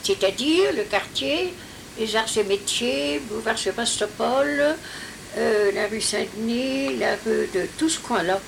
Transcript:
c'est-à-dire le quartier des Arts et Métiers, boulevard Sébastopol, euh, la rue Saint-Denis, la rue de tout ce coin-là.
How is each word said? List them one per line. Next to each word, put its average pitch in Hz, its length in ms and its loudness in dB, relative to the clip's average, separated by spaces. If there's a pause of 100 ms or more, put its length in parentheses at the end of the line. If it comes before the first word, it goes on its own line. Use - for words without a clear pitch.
c'est-à-dire 262 680 2
le 220 100 0
quartier 277 680 -2 (440)
des 220 180 -2
Arts 220 220 2
et 214 60 4
Métiers, 262 840 0
boulevard 220 300 -2
Sébastopol, 254 1160 2 (640)
euh, 214 360 4
la 208 140 0
rue 214 140 -2
Saint-Denis, 240 960 0
la 214 180 2 (100)
rue 220 280 2
de 185 140 0 (100)
tout 320 120 4
ce - 100 -2
coin-là. 190 480 2